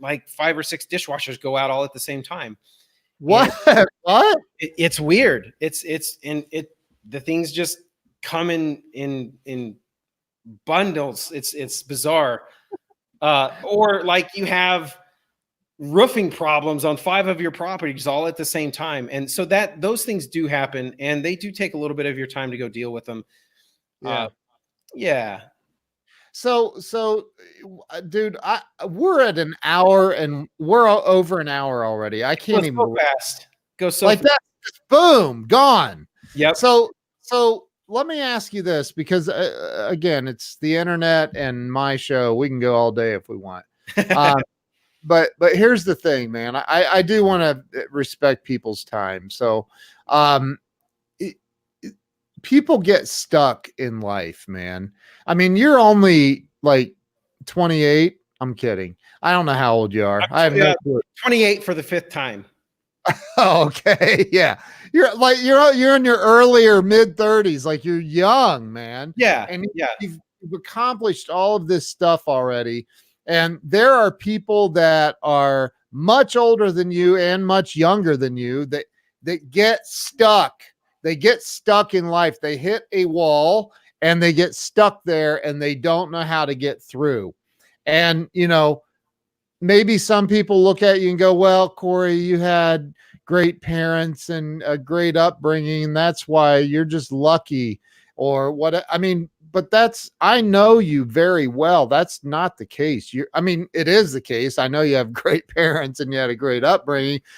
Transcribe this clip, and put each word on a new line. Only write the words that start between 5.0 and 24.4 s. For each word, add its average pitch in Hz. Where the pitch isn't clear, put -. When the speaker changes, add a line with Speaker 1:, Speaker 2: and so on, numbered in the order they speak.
Speaker 1:
It's, 156
it's, 156
and 151
it, 156
the 135
things 160
just 165
come 170
in, 156
in, 135
in 123
bundles. 156
It's, 147
it's 143
bizarre. 139
Uh, 139
or, 202
like, 180
you 196
have 180
roofing 185
problems 151
on 151
five 185
of 180
your 175
properties 165
all 147
at 165
the 160
same 151
time. 143
And 135
so 185
that, 196
those 220
things 196
do 160
happen, 135
and 143
they 175
do 196
take 185
a 156
little 147
bit 143
of 135
your 135
time 131
to 123
go 120
deal 120
with 117
them. 113
Speaker 2:
Yeah. 131
Speaker 1:
Uh, 113